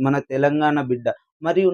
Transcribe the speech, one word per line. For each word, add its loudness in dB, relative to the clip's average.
మన 0
తెలంగాణ 0
బిడ్డ. -4
మరియు 2